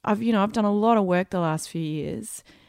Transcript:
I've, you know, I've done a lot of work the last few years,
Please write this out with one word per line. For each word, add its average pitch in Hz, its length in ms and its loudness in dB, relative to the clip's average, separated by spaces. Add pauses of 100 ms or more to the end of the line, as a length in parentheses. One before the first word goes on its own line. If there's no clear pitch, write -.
I've, 214 180 0
you 226 120 2
know, 196 80 4
I've 214 100 0
done 220 140 0
a 202 60 2
lot 220 260 4
of 202 80 2
work 180 240 2
the 185 100 -2
last 160 300 -2
few 165 100 -6
years, 156 640 -6 (240)